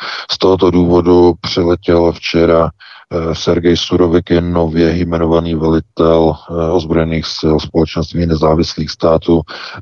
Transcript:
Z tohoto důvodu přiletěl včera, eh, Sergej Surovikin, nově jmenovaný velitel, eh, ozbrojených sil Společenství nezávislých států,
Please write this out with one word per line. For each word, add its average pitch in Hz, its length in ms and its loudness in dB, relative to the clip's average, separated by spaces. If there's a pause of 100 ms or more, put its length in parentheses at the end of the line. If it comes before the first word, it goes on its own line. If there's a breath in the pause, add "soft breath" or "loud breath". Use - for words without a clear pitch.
(300 loud breath)
Z - 80 -6
tohoto 92 320 2
důvodu 87 680 4
přiletěl 85 720 0
včera, 82 580 0 (420 loud breath)
eh, 80 220 -4
Sergej 85 420 2
Surovikin, 87 760 0
nově 85 440 0
jmenovaný 85 580 -2
velitel, 80 800 0 (160)
eh, 82 200 -4
ozbrojených 80 560 -2 (120)
sil 78 220 0
Společenství 80 680 -2
nezávislých 80 640 -2
států, 82 500 0 (420 loud breath)